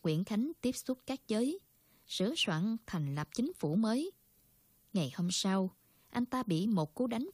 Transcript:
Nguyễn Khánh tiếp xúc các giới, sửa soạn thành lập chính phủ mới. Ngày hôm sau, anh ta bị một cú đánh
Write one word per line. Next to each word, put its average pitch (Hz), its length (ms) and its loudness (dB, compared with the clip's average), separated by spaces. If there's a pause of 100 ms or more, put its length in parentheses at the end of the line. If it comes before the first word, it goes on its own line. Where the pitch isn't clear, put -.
Nguyễn 165 200 2
Khánh 226 280 0 (100)
tiếp 247 100 2
xúc 262 340 -4
các - 220 -6
giới, 254 320 0 (480)
sửa 196 300 0
soạn 190 480 2
thành 143 300 -2
lập 147 200 -2
chính 311 180 0
phủ 151 220 0
mới. 226 360 2 (800)
Ngày 160 220 0
hôm 175 160 0
sau, 190 400 0 (380)
anh 240 160 -2
ta 254 180 -2
bị 185 240 2
một 170 280 2
cú 254 120 0
đánh 233 260 -2